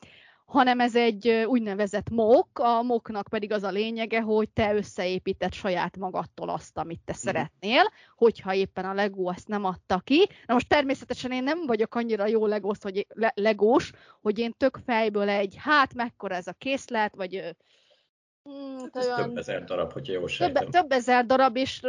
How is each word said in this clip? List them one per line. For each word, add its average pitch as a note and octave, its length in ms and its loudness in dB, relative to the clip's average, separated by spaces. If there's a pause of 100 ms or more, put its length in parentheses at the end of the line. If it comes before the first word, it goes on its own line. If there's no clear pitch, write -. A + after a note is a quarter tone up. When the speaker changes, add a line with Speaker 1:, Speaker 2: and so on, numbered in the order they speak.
(460)
Speaker 1:
hanem B3+ 340 4
ez A#3+ 160 2
egy, A#3 320 2
ö, A3+ 160 4
úgynevezett G#3 640 0
mock, A#3 500 4
a A#3 220 2
mocknak A3+ 460 -4
pedig G#3+ 240 -4
az G#3 120 -2
a F#3+ 80 -2
lényege, A3+ 500 -2
hogy G#3+ 280 0
te G#3 260 2
összeépíted F#3 760 -2
saját F3 440 -2
magadtól E3+ 520 -8
azt, E3+ 280 -8
amit E3 280 -8
te E3+ 60 -8
Speaker 2:
Mhm. - 100 -10
Speaker 1:
szeretnél, G3 720 0 (240)
hogyha G3+ 380 2
éppen F#3+ 320 -2
a F#3+ 80 -6
Lego G3 360 -2
azt F3+ 180 -8
nem G#3 180 -4
adta F#3 340 -2
ki. E4 300 4 (160)
Na A3+ 80 -2
most B3 140 2
természetesen C4+ 640 0
én B3+ 120 -4
nem D#4+ 220 -2
vagyok A3+ 300 0
annyira A3+ 320 -2
jó A3 180 2
legós, G#3 360 -2
hogy G3 280 -6
le-, A3 260 -2
legós, G#3+ 560 2 (300)
hogy G#3+ 180 -2
én A#3 180 -2
tök C4 280 0
fejből G#3+ 440 0
egy, G3+ 280 -2
hát C#4 360 2
mekkora A#3 420 -6
ez F3+ 120 -8
a F3+ 60 -8
készlet, A#3+ 640 -2
vagy, F#3+ 200 -8
ö, E3+ 140 -8 (1000)
mm, C#4 280 -12
Speaker 2:
Hát B3+ 180 -12
ez B3+ 100 -2
Speaker 1:
olyan B3 220 -2
Speaker 2:
több A#3+ 100 -8
ezer F#2 260 -6
darab, F2 280 -4
hogyha - 220 -8
jól F2+ 80 -2
Speaker 1:
több, E2 80 -4
Speaker 2:
sejtem. C#4 400 -2
Speaker 1:
több E4+ 220 2
ezer B3 340 2
darab, C4 320 2
és C4 320 -4